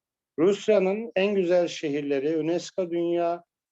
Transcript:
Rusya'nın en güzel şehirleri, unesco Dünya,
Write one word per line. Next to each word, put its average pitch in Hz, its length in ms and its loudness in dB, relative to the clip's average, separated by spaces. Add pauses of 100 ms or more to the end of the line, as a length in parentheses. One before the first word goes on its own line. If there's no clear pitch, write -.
(400)
Rusya'nın 202 760 2
en 196 200 2
güzel 175 320 2
şehirleri, 143 680 -2
unesco 165 540 -4
Dünya, 170 520 -2 (280)